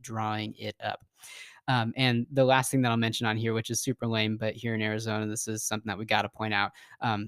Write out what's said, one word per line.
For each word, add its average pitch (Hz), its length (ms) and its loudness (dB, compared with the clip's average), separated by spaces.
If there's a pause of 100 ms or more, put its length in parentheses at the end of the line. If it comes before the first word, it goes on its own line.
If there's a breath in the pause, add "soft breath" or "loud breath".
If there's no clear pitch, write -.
drawing 107 580 -4
it 107 240 -8
up. 104 220 -6 (640 loud breath)
Um, 117 280 2
and 123 340 2
the 131 140 6
last 131 260 4
thing 135 120 4
that 120 80 4
I'll 117 60 2
mention 113 300 0
on 110 80 2
here, 113 180 0
which 113 160 -2
is 117 120 0
super - 260 -2
lame, 110 300 2
but 110 180 -2
here 113 180 -4
in 110 80 0
Arizona, 107 460 -2
this 110 220 -6
is 107 140 -4
something 110 260 -4
that 95 80 -4
we 107 80 -6
gotta 104 240 0
point 107 240 -4
out. 101 180 0 (300 loud breath)
Um, 104 260 -2